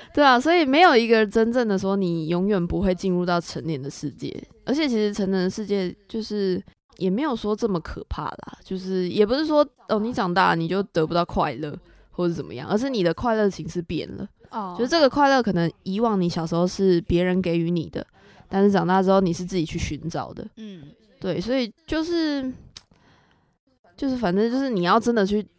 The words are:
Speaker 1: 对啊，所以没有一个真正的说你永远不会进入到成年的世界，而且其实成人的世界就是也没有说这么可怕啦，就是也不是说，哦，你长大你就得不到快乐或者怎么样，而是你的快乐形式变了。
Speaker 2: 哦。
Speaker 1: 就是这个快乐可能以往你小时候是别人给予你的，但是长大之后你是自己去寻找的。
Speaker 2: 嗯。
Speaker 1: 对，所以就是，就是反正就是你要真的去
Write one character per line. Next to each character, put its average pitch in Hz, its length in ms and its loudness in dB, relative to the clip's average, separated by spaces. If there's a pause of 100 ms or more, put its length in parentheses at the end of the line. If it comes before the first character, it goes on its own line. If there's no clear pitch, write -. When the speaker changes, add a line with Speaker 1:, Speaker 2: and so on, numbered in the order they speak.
(140)
Speaker 1:
对 294 100 4
啊， 254 160 8
所 311 160 4
以 330 100 4
没 269 140 4
有 349 160 8
一 233 120 4
个 220 200 4
真 226 240 2
正 240 160 0
的 196 100 0
说 196 200 0
你 165 320 -2
永 175 180 0
远 190 180 0
不 170 160 -2
会 185 140 2
进 190 160 -4
入 180 140 0
到 175 140 0
成 - 280 -10
年 156 120 -4
的 135 100 -10
世 143 200 -10
界， 135 240 -10 (300)
而 240 100 -2
且 302 140 0
其 240 80 0
实 208 180 0
成 196 160 -2
人 190 140 0
的 180 60 0
世 208 160 -8
界 190 280 -2 (140)
就 220 160 -6
是 196 400 -2 (340)
也 180 120 -2
没 208 120 -2
有 285 140 -2
说 208 200 -2
这 226 140 -2
么 175 100 -2
可 - 300 -12
怕 151 160 -6
啦， - 380 -12
就 190 120 -10
是 185 340 -4
也 208 140 2
不 214 120 0
是 311 100 0
说， 294 220 4 (220)
哦， 220 100 2
你 226 120 -4
长 190 220 -2
大 175 220 4
你 165 120 -2
就 185 140 -2
得 160 240 -2
不 160 80 -6
到 170 100 2
快 156 300 -2
乐 147 240 -10 (320)
或 180 180 -4
者 170 60 0
怎 160 100 -8
么 82 120 -12
样， - 120 -12
而 180 80 -2
是 262 140 0
你 220 140 -2
的 165 100 2
快 226 220 -2
乐 214 120 2
形 160 220 -6
式 175 100 -6
变 170 360 -6
了。 196 120 -10 (220)
Speaker 2:
哦。 196 260 -10
Speaker 1:
就 214 80 -2
是 254 60 -2
这 330 100 4
个 285 80 8
快 285 220 4
乐 269 140 4
可 202 100 -2
能 170 180 0 (120)
以 190 160 -4
往 220 200 0
你 175 80 2
小 165 200 -4
时 170 80 -2
候 175 100 2
是 185 360 2
别 175 220 0
人 185 160 0
给 175 160 -2
予 170 140 0
你 175 180 -2
的， - 180 -10 (440)
但 196 140 2
是 202 80 6
长 170 160 4
大 190 160 4
之 185 80 4
后 196 100 6
你 180 100 0
是 180 140 -6
自 185 100 -6
己 165 80 0
去 165 140 -6
寻 156 320 -6
找 139 240 -8
的。 - 140 -12 (100)
Speaker 2:
嗯。 185 340 -18 (280)
Speaker 1:
对， 185 200 -4
所 220 160 -2
以 240 160 -2 (140)
就 320 180 -2
是， 302 480 -2 (1400)
就 277 140 -4
是 254 80 -2
反 185 180 0
正 226 160 2
就 254 60 -2
是 269 120 -2
你 190 140 -2
要 190 160 4
真 233 160 0
的 202 100 2
去 202 200 -2 (140)